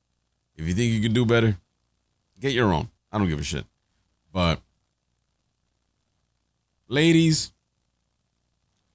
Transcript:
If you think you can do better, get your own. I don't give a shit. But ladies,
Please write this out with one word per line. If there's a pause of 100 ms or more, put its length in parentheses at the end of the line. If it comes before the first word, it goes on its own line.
(540)
If
you
think
you
can
do
better, (840)
get
your
own. (240)
I
don't
give
a
shit. (680)
But (2250)
ladies, (1400)